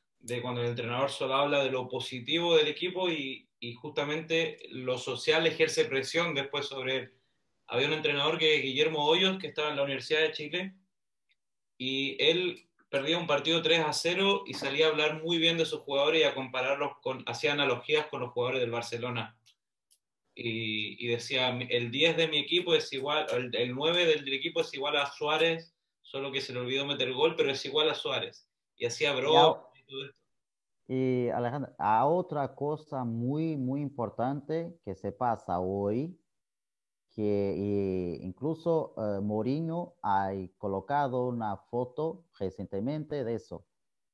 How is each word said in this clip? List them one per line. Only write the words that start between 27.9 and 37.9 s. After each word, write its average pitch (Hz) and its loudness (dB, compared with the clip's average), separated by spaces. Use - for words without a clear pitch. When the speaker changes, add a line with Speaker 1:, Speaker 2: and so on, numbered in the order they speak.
Speaker 1:
Suárez". - -6
Y 117 -4
hacía 143 0
Speaker 2:
Y - 2
a - -2
Speaker 1:
bromas 156 8
y - -20
todo 135 -10
esto. - -18
Speaker 2:
y, 127 2
Alejandro, 120 -2
a 110 4
otra 156 0
cosa 147 -4
muy, 135 -2
muy 135 -2
importante 139 -4
que 95 -8
se 98 -6
pasa 107 -2
hoy, 101 -2
que, 107 -4
eh, 92 0